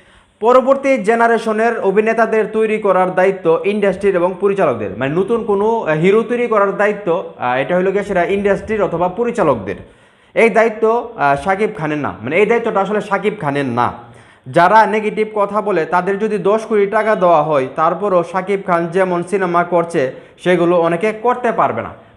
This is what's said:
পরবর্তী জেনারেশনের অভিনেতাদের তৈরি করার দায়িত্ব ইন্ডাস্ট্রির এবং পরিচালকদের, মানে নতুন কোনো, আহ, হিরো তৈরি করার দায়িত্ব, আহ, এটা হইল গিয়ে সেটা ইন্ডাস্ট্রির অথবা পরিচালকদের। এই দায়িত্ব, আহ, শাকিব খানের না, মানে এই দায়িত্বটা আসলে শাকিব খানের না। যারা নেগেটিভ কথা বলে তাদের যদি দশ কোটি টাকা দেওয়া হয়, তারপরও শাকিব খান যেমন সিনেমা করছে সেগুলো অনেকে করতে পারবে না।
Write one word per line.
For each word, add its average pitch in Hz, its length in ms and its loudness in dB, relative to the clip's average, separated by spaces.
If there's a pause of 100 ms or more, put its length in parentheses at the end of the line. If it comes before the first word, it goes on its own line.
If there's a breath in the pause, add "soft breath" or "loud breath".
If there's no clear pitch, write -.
(400 soft breath)
পরবর্তী 262 580 2
জেনারেশনের 226 840 0
অভিনেতাদের 220 760 2
তৈরি 220 240 0
করার 185 380 0
দায়িত্ব 185 500 2
ইন্ডাস্ট্রির 202 500 0
এবং 180 240 0
পরিচালকদের, 156 580 0
মানে 135 180 -2
নতুন 208 280 -2
কোনো, 208 360 0
আহ, 156 180 -2
হিরো 196 260 4
তৈরি 240 240 -2
করার 202 300 0
দায়িত্ব, 196 460 -2 (140)
আহ, 123 200 -2
এটা 180 200 -2
হইল 185 140 0
গিয়ে 196 120 -2
সেটা 180 200 -2
ইন্ডাস্ট্রির 196 600 -2
অথবা 170 240 -2
পরিচালকদের। 175 680 -2 (580 soft breath)
এই 220 160 4
দায়িত্ব, 226 680 0
আহ, 143 260 2
শাকিব 190 340 0
খানের 151 200 -4
না, 117 240 -6
মানে 131 140 -6
এই 208 100 4
দায়িত্বটা 226 340 0
আসলে 196 220 -2
শাকিব 196 400 -2
খানের 143 240 -2
না। 117 280 0 (540 loud breath)
যারা 180 380 6
নেগেটিভ 208 500 -2
কথা 202 260 -2
বলে 190 240 0
তাদের 180 340 -2
যদি 214 180 -2
দশ 208 280 0
কোটি 202 220 2
টাকা 208 280 2
দেওয়া 175 280 4
হয়, 147 320 0
তারপরও 180 480 0
শাকিব 190 440 -4
খান 170 200 0
যেমন 175 360 0
সিনেমা 175 400 0
করছে 170 480 0 (260 loud breath)
সেগুলো 175 400 2
অনেকে 170 340 0
করতে 233 400 -2
পারবে 131 300 0
না। 90 80 -8 (280 loud breath)